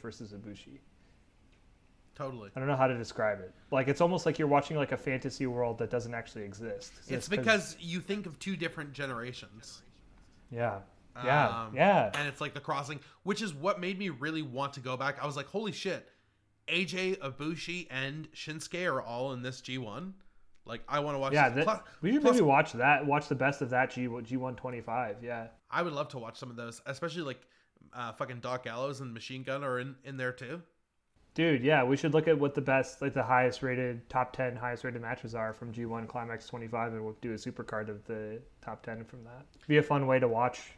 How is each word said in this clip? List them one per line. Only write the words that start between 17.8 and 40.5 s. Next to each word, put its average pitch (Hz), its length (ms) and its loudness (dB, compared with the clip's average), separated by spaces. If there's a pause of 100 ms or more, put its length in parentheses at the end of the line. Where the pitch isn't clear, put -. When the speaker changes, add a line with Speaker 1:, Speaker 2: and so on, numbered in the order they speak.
Speaker 2:
and 135 420 -6
Shinsuke 160 600 -6
are 131 100 0
all 127 320 -4
in 123 80 -8
this 127 200 -8
G 127 160 -6
one." 131 360 -8 (500)
Like, 117 240 -10
I 143 120 0
wanna 143 200 0
watch 135 140 0
Speaker 1:
Yeah, 143 160 8
Speaker 2:
this. 139 160 2
Speaker 1:
that, 208 180 2
Speaker 2:
Plus, - 180 -20
Speaker 1:
we 196 120 2
should 294 80 4
Speaker 2:
plus 254 140 8
Speaker 1:
maybe 208 100 8
watch 139 280 8
that, 135 320 6
watch 143 220 2
the 143 80 0
best 135 260 2
of 123 100 -2
that 127 200 4
G, 123 180 -2 (140)
G 123 140 -2
one 127 180 -4
twenty-five, 117 640 -4
yeah. 117 280 -6 (200)
Speaker 2:
I 156 120 0
would 170 120 -2
love 143 160 -2
to 139 80 -10
watch 117 200 -12
some 131 120 -12
of 117 60 -14
those, 117 300 -10
especially, 156 380 -6
like, 127 220 -8 (460)
uh, 120 220 -8
fucking 127 260 -6
Doc 123 240 -4
Gallows 127 380 -4
and 123 120 -8
Machine 131 300 -10
Gun 139 220 -4
are 127 140 0
in, 135 260 -8
in 139 100 -10
there 127 160 -2
too. 131 300 -10 (720)
Speaker 1:
Dude, 151 300 4
yeah, 143 180 8
we 131 140 4
should 156 160 0
look 156 160 6
at 151 100 6
what 143 160 2
the 147 60 0
best, 135 400 2
like, 139 120 -2
the 135 80 2
highest 127 400 4
rated, 123 480 -2
top 127 220 0
ten 123 240 -2
highest 120 300 -4
rated 120 160 -6
matches 117 340 -6
are 110 160 -2
from 117 220 -10
G 117 120 -6
one 113 220 -6
Climax 117 400 -8
twenty-five, 117 460 -4
and 110 100 -6
we'll 110 180 -6
do 117 120 -4
a 107 40 -6
super 120 240 -8
card 107 280 -4
of 104 160 -10
the 110 360 -8 (200)
top 110 200 -10
ten 113 220 -10
from 120 220 -18
that. 120 200 -18 (220)
Be 151 100 6
a 147 60 8
fun 139 240 2
way 131 100 8
to 127 120 6
watch 120 480 0